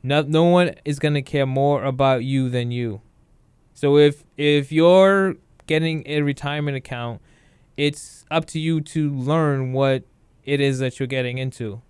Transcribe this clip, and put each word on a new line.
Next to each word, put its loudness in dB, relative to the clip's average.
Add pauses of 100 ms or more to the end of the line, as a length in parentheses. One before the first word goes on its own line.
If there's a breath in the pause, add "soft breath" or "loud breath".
No, 2
no 2
one 2 (100)
is -6
gonna 0
care -2
more 0
about 0
you -2
than -4
you. -6 (720)
So 2
if, 4 (140)
if 0
you're 4 (320)
getting -2
a -2
retirement -4
account, -10 (540 soft breath)
it's -6
up -2
to -8
you -2
to -4
learn -2
what 0 (400)
it -2
is 0
that -4
you're -4
getting -6
into. -8